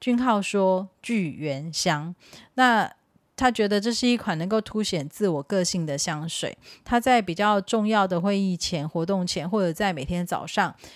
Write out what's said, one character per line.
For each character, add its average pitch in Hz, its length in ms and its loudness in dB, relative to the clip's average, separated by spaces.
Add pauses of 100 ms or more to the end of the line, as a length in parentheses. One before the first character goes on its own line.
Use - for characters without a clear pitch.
俊 247 200 2
浩 226 220 4
说 190 460 2 (140)
：“剧 202 280 -2
员 147 420 -6
香。” 160 420 -2 (400)
那 240 360 4 (460)
他 254 140 4
觉 220 160 2
得 208 140 2
这 226 120 0
是 247 140 0
一 240 100 4
款 175 220 -4
能 175 100 -4
够 220 120 0
凸 214 220 -4
显 165 260 -2
自 208 200 -2
我 147 140 0
个 185 220 0
性 170 200 -2
的 143 140 -4
香 160 300 -4
水， - 280 -6 (280)
他 240 160 2
在 247 200 4
比 180 140 -6
较 208 260 2
重 214 260 0
要 214 200 4
的 180 140 0
会 202 180 2
议 190 180 0
前、 156 320 -4
活 165 160 -2
动 185 220 0
前， 170 220 -4
或 208 120 0
者 175 120 2
在 196 200 0
每 139 120 -6
天 175 200 -2
早 - 220 -6
上， 180 280 0 (220)